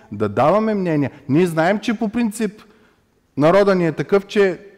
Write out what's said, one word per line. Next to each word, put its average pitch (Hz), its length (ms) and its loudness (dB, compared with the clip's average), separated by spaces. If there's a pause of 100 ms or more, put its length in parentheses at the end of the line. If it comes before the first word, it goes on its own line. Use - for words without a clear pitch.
(120)
да 104 180 -4
даваме 175 440 0
мнения. 160 380 -2 (180)
Ние 165 180 2
знаем, 170 320 0
че 220 200 -4
по 226 100 -4
принцип 220 520 -4 (760)
народа 190 380 4
ни 175 120 0
е 156 40 -2
такъв, 196 360 -2
че 190 320 0 (180)